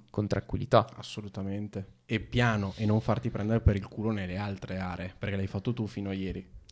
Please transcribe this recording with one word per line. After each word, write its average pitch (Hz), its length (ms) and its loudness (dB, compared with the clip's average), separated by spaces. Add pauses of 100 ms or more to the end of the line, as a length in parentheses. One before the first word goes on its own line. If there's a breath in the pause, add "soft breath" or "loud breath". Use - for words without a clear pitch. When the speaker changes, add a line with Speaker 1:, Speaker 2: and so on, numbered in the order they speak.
(100)
Speaker 1:
con 107 160 0
tranquillità. 101 680 2
Speaker 2:
Assolutamente. 101 880 -8 (180)
E 113 140 0
piano, 107 580 2
e 110 80 -2
non 107 160 6
farti 110 300 0
prendere 107 300 2
per 107 160 6
il 95 100 -4
culo 110 240 -4
nelle 95 280 -4
altre 98 400 -6
aree, 92 380 -6
perché 101 200 -4
l'hai 98 100 0
fatto 101 260 -2
tu 117 140 -4
fino 101 240 -6
a 98 40 -2
ieri. 95 300 -4 (280)